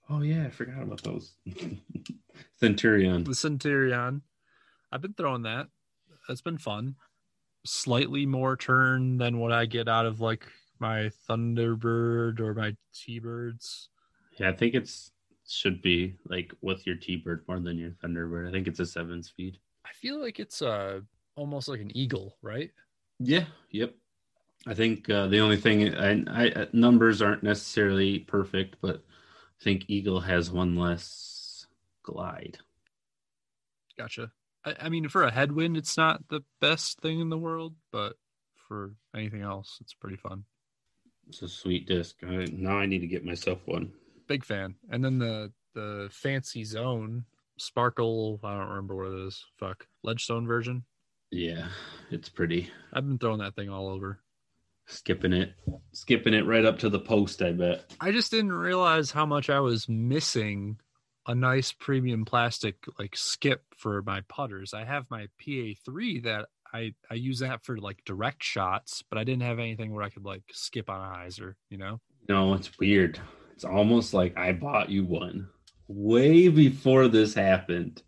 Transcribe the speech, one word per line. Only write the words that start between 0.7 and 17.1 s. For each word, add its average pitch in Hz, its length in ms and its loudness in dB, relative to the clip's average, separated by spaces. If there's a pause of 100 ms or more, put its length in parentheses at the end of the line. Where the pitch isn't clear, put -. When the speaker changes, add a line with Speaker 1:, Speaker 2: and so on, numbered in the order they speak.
Speaker 1:
about 101 200 -10
those. - 300 -10 (120)
<laughs> - 1160 -14
Centurion. 98 640 4
Speaker 2:
The 127 100 -4
Centurion. 139 880 0 (680)
I've 131 120 -8
been 196 140 -10
throwing 131 260 -2
that. 113 260 -6 (640)
That's 131 100 -8
been 170 180 -8
fun. 123 380 -6 (720)
Slightly 135 600 0
more 131 300 0
turn 127 600 4
than 120 200 0
what 117 140 0
I 117 140 4
get 117 240 -2
out 113 160 4
of, 110 160 -2
like, 110 240 -2 (340)
my 110 320 -2 (180)
Thunderbird 117 1080 0
or 110 140 -2
my 107 240 -4 (160)
T-Birds. 117 960 -12 (500)
Speaker 1:
Yeah, 98 80 2
I 92 60 2
think 156 220 2
it's, - 360 -4 (340)
should 95 360 -2
be, 92 340 2 (140)
like, 90 320 -8
with 95 260 -6
your 90 80 -4
T-Bird 85 500 -6